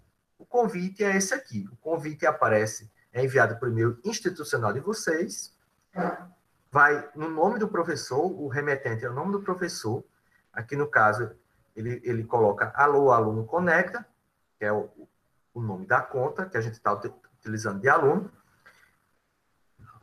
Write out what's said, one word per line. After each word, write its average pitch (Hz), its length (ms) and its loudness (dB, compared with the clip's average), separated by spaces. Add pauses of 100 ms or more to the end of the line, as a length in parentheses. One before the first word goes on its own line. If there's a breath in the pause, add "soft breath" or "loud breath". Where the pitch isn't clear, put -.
(380)
O - 80 -20
convite 190 580 0
é 196 140 4
esse 196 160 0
aqui. 110 380 -8
O - 60 -20
convite 156 500 -2
aparece, 110 640 0 (200)
é 127 120 -2
enviado 127 340 4
por 123 120 -2
e-mail 113 340 2
institucional 147 720 -2
de 127 60 -2
vocês. 180 800 -4 (1120)
Vai 147 460 4
no 156 160 -6
nome 175 260 0
do 214 100 -2
professor, 160 560 -2
o 147 240 -6
remetente 131 560 -4
é 123 60 -6
o 120 40 -8
nome 160 180 -4
do 202 100 -2
professor. 170 640 -4 (500)
Aqui 113 220 -8
no 147 120 -2
caso, 113 480 2 (400)
ele, 117 280 -6
ele 113 200 -2
coloca 110 520 2
"Alô, 139 360 6
Aluno 110 320 2
Conecta", 180 640 0 (540)
que 104 60 -4
é 104 60 0
o, 107 160 -2 (640)
o 120 100 -10
nome 98 260 -6
da 127 120 4
conta 139 460 -4
que 185 120 -6
a 113 40 -2
gente 113 180 -8
tá 104 140 0
uti-, 101 180 -8 (280)
utilizando 107 420 -6
de 127 80 2
aluno. 160 420 2 (1700 soft breath)